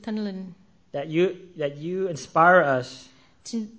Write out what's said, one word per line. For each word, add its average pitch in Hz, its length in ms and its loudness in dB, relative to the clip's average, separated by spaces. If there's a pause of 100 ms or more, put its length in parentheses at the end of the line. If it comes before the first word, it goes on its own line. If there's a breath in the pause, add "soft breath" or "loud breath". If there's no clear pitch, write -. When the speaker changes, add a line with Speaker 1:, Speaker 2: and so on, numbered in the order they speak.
Speaker 1:
Thánh 214 220 -6
Linh. 185 260 -10 (420)
Speaker 2:
that 143 140 -6
you, 160 180 0 (340)
that 143 120 -2 (120)
you 185 240 -4
inspire 160 720 4
us - 260 -12 (400 soft breath)
Speaker 1:
Xin 220 220 -8 (120)